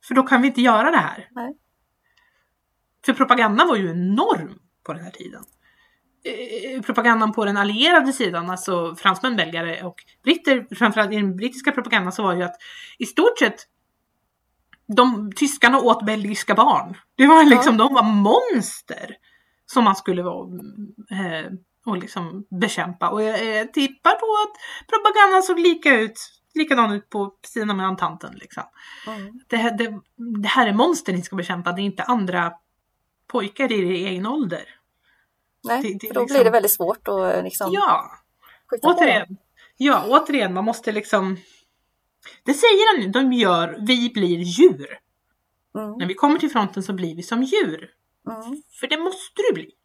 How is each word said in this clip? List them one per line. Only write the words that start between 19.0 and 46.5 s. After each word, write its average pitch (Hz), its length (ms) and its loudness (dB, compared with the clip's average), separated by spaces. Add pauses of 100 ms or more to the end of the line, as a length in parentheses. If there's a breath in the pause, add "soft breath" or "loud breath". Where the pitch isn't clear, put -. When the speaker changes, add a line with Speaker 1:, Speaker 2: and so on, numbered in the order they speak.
Speaker 1:
som 247 180 0
man 196 120 4
skulle 180 260 -4
vara, 175 240 -8 (640)
eh, 170 360 -8 (400)
och 208 100 -4
liksom 180 500 -10 (140)
bekämpa. 180 480 -4
Och 208 140 -2
jag, 220 220 -4
jag 220 280 -4
tippar 277 420 0
på 453 120 -4 (180)
att 415 120 -12 (320 loud breath)
propagandan 403 540 4
såg 370 160 -2
lika 330 420 2
ut, 220 180 -6 (360)
likadan 269 380 2
ut 202 180 -8
på 202 220 -6 (140)
sidan 208 300 -6
med 190 100 -4
Antanten, 185 480 -6
liksom. - 280 -16 (440 loud breath)
Speaker 2:
Mm. 220 400 -14
Speaker 1:
Det 233 100 -6
här, 226 220 -2
det, 214 220 -6 (420)
det 208 60 -4
här 247 180 2
är 202 60 -2
monster 262 400 0
ni 180 100 -4
ska - 140 -12
bekämpa, 175 360 -6
det 185 100 -6
är - 20 -4
inte 196 180 -6
andra 180 500 -2 (760)
pojkar 220 460 -4
i 214 60 0
er 185 300 -2
egen 185 180 -6
ålder. 226 380 -4 (1000)
Speaker 2:
Nej, 240 180 -2
Speaker 1:
Det, 214 60 -4
det 196 180 -8
är - 20 -8
Speaker 2:
för - 60 -10
då 254 60 0
Speaker 1:
liksom 262 160 -2
Speaker 2:
blir 254 80 8
det 220 60 6
väldigt 208 220 2
svårt - 360 -4
att, 185 360 -2
liksom, 185 280 -6
Speaker 1:
Ja. 202 380 0 (600 soft breath)
Speaker 2:
skjuta 247 180 0
på 359 60 6
Speaker 1:
Återigen. 240 340 2
Speaker 2:
dem. 190 80 -16 (400 soft breath)
Speaker 1:
Ja, 254 320 2
återigen, 262 460 0
man 190 100 -2
måste 226 280 -4
liksom... 196 440 -2 (1080 loud breath)
Det 277 100 0
säger 427 420 6
han 226 100 -2
nu, 190 60 -4
de 254 200 2
gör, 180 440 2 (100)
vi 240 280 0
blir 175 240 0
djur. 175 600 2 (760)
Speaker 2:
Mm. 214 240 -10
Speaker 1:
När 269 80 -6
vi 381 80 -4
kommer 294 240 2
till 311 120 -2